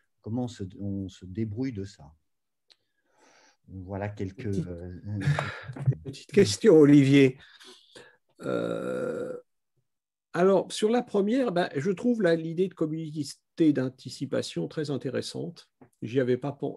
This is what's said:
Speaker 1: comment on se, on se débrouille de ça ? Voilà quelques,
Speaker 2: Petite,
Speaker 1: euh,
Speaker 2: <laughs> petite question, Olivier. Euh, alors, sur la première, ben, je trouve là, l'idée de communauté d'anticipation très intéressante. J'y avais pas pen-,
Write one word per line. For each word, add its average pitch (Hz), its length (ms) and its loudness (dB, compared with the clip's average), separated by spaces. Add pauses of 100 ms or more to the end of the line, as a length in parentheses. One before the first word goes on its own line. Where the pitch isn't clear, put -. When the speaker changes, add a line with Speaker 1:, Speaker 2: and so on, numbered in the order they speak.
(220)
Speaker 1:
comment 123 240 -6
on 120 40 -8
se, 104 140 -12 (160)
on 98 280 -8
se 92 180 -18
débrouille 113 480 -6
de 98 120 -10
ça ? 76 260 -20 (1600)
Voilà 95 420 -10
quelques, 98 340 -10
Speaker 2:
Petite, 98 240 -4
Speaker 1:
euh, 87 320 -12 (200)
Speaker 2:
<laughs> - 840 -4
petite - 280 -16
question, 196 440 6
Olivier. 139 600 8 (1040)
Euh, 60 920 -6 (1000)
alors, 185 380 2
sur 214 180 0
la 240 120 2
première, 226 500 0
ben, 175 240 0
je 147 140 -2
trouve 226 320 -2
là, 170 140 4
l'idée 165 320 -2
de - 80 -12
communauté 156 1000 -2
d'anticipation 131 920 -6
très 147 240 -8
intéressante. 131 760 -8 (360)
J'y 120 160 -2
avais 123 180 2
pas 139 140 -6
pen-, - 260 -8